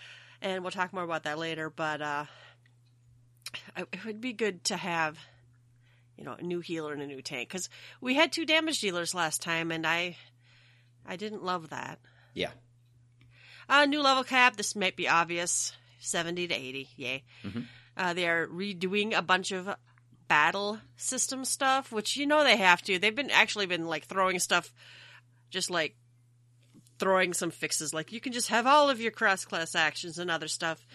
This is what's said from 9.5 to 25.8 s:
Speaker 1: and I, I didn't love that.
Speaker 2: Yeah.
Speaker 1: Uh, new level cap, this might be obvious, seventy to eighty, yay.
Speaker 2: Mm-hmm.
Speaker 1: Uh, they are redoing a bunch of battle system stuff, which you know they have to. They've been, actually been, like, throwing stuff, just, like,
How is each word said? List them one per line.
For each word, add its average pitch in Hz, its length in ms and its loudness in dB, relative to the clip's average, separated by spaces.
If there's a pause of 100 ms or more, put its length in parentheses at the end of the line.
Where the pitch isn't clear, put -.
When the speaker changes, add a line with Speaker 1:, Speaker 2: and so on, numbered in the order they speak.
Speaker 1:
and 165 140 -2
I, 170 300 0 (920)
I 185 100 -8
didn't 214 260 -8
love 180 260 -4
that. 135 300 -10 (340)
Speaker 2:
Yeah. - 160 -4 (1200)
Speaker 1:
Uh, 285 160 8
new 294 160 2
level 269 220 4
cap, 247 320 4
this 202 200 -6
might 185 200 0
be 165 120 -2
obvious, 170 640 2 (280)
seventy 175 480 -4
to 170 80 -2
eighty, 131 400 -8
yay. 135 280 -6 (200)
Speaker 2:
Mm-hmm. 104 180 -6 (360)
Speaker 1:
Uh, 180 160 0
they 175 140 0
are 165 200 2
redoing 196 720 -2
a 175 40 4
bunch 185 300 2
of 185 180 -6 (580)
battle 196 520 4 (180)
system 262 480 -4
stuff, 269 460 0
which 214 260 -4
you 285 80 -2
know 302 180 6
they 233 140 8
have 180 260 8
to. 190 160 0
They've 214 160 2
been, 226 140 -4
actually 202 380 4
been, 170 180 -2
like, 156 200 -4
throwing 185 340 0
stuff, 175 340 0 (800)
just, 185 180 -4
like, 165 260 -2 (1040)